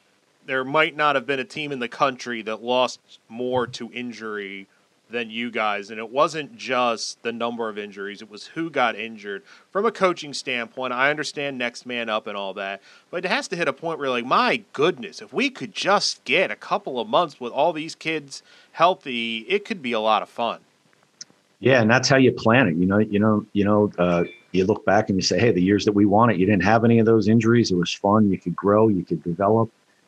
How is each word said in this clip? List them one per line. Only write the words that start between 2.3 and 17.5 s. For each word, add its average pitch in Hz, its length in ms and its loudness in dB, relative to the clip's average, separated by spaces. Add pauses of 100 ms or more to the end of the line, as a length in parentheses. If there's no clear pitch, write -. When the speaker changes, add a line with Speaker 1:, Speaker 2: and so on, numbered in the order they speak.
Speaker 1:
that 107 200 -8
lost 123 380 0 (280)
more 123 400 -4
to 123 220 -14
injury 107 760 -12 (400)
than 113 220 -8
you 117 220 -8
guys. 104 360 -4
And 110 120 -12
it 113 100 -12
wasn't 147 460 -2
just 117 680 -2
the 117 80 -6
number 117 380 -6
of 104 100 -10
injuries. 101 420 -12
It 107 80 -20
was 101 200 -18
who 165 200 -8
got 123 280 0
injured. 104 480 -12 (260)
From 208 160 -2
a 214 60 -2
coaching 170 420 -2
standpoint, 123 580 -6
I 131 180 2
understand 143 460 -6
next 123 300 -6
man 120 220 -6
up 110 180 -2
and 104 100 -8
all 98 180 -6
that. 98 280 -8 (260)
But 175 160 -8
it 180 40 -4
has 254 200 -4
to 185 80 -8
hit 170 120 -2
a 135 40 0
point 160 280 -8
where, 135 100 -4
like, 120 160 -2
my 175 460 0
goodness, 131 500 -2
if - 100 -20
we 233 160 0
could 135 240 -12
just - 520 -2
get 147 260 2
a 104 60 -8
couple 170 420 -6
of 107 100 -4
months 156 300 0
with 120 140 -10